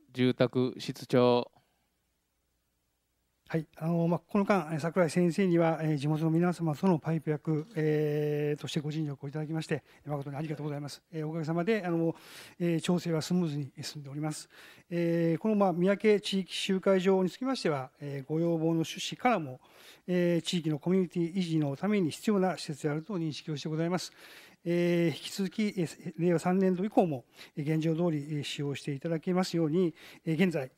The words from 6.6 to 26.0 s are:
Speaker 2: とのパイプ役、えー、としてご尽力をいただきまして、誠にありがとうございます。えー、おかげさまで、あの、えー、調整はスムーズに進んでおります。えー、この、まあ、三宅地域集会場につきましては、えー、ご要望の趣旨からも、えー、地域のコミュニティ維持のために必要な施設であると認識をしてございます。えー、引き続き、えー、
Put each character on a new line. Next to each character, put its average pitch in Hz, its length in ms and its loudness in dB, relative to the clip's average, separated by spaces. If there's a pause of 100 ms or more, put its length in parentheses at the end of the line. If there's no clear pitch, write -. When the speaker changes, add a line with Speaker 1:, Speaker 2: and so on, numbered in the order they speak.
Speaker 2:
と 190 100 -2
の 175 120 4
パ 160 160 -2
イ 160 80 -2
プ - 80 -4
役、 151 360 -2 (100)
え 151 800 0
ー、 - 20 -18
と 143 80 -10
し - 60 -10
て 165 60 0
ご 143 100 -6
尽 156 160 -4
力 143 180 -10
を 139 60 -8
い - 20 -12
た 156 60 -6
だ 156 80 -6
き 156 80 -6
ま 160 80 -4
し - 40 -10
て、 147 160 -4 (220)
誠 143 240 -6
に 139 80 -10
あ 143 60 -6
り 160 60 -6
が 151 60 -6
と 143 80 -8
う - 20 -8
ご 151 60 -6
ざ 143 60 -6
い 147 60 -8
ま 143 80 -10
す。 - 100 -16 (100)
え 156 140 -8
ー、 - 20 -6
お 156 60 -6
か 165 60 -6
げ 156 80 -4
さ 160 80 -2
ま 170 100 0
で、 220 180 0
あ 180 60 -4
の、 165 260 0 (460)
え 170 160 2
ー、 156 60 0
調 180 160 2
整 170 120 -4
は 160 120 0
ス - 100 -4
ム 180 140 2
ー - 20 -2
ズ 143 80 -4
に 143 240 -6
進 143 220 -10
ん - 20 -16
で 135 60 -14
お 135 40 -12
り 151 60 -8
ま 151 120 -4
す。 - 180 -12 (400)
え 170 480 2
ー、 - 20 -6
こ 220 80 0
の、 220 60 4
ま 202 140 4
あ、 175 40 2
三 175 140 2
宅 202 340 4
地 196 200 -2
域 185 140 -8
集 190 240 0
会 190 220 4
場 190 240 4
に 175 60 2
つ - 80 -14
き 254 80 -6
ま 262 100 -2
し - 60 -10
て 180 80 2
は、 135 200 -4 (100)
え 139 220 -8
ー、 131 80 -14
ご 156 80 0
要 170 200 2
望 - 0 -
の 160 140 2
趣 165 260 -2
旨 - 180 -8
か 254 140 2
ら 220 80 2
も、 131 240 -8 (440)
え 175 360 2
ー、 - 0 -
地 - 160 -2
域 156 100 -2
の 151 100 -2
コ 175 120 -4
ミ 190 80 4
ュ - 40 4
ニ 175 60 -2
テ 180 120 -4
ィ 170 140 -2
維 196 60 0
持 160 180 0
の 143 160 0
た 180 140 -4
め 208 140 2
に 151 80 0
必 - 180 -6
要 208 100 2
な 185 200 0
施 - 80 -12
設 147 160 -10
で 156 80 -2
あ 147 40 -2
る 156 80 -4
と 190 160 -8
認 160 140 -4
識 - 180 -12
を 156 60 -4
し 131 60 -10
て 165 80 -6
ご 156 60 -4
ざ 160 100 -2
い - 20 -2
ま 180 100 -2
す。 - 140 -8 (520)
え 170 500 2
ー、 - 20 -8
引 - 60 -14
き - 100 -12
続 196 180 -4
き、 - 120 -4 (160)
え 180 60 0
ー、 - 340 -10